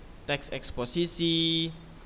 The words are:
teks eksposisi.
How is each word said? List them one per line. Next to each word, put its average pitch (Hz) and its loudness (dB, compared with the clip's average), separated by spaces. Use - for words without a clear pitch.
teks 143 0
eksposisi. 165 2